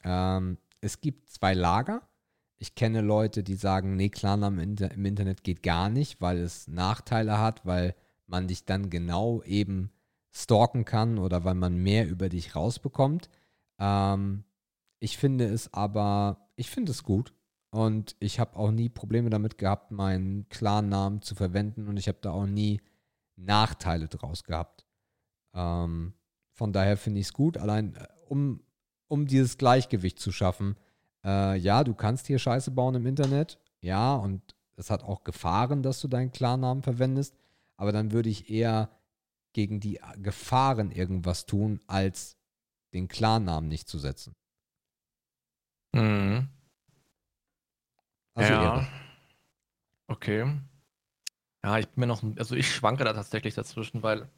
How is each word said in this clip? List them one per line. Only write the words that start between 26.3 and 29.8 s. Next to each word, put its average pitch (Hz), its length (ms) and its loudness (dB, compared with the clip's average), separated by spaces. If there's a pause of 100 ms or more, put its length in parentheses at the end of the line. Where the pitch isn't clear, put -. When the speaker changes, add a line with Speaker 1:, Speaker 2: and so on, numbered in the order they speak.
Speaker 1:
von 104 220 -4
daher 101 240 4
finde 101 220 -2
ich's 98 120 -4
gut, 160 240 2
allein, 107 380 -2
äh, - 120 -18 (220)
um, 139 320 -2 (480)
um 147 180 0
dieses 131 300 4
Gleichgewicht 120 640 2